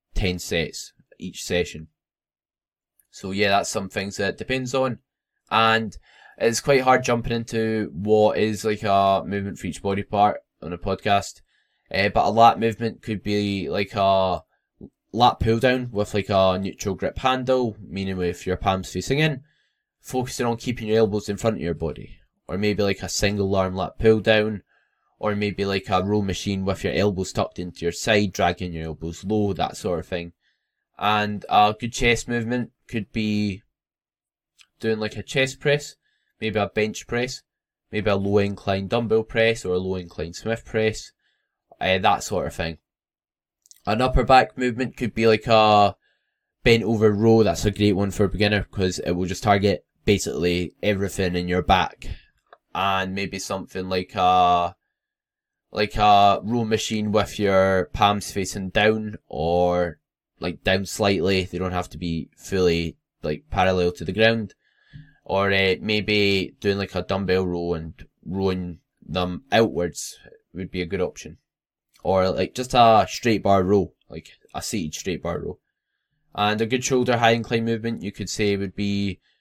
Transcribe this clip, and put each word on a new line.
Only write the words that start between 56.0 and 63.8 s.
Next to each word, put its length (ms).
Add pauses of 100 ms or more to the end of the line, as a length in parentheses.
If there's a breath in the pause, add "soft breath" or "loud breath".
row 220
machine 460
with 280
your 540
palms 380
facing 380
down, 480 (100)
or, 720 (400)
like, 240
down 220
slightly. 580
They 140
don't 140
have 200
to 60
be 380
fully, 640 (240)
like, 280
parallel 440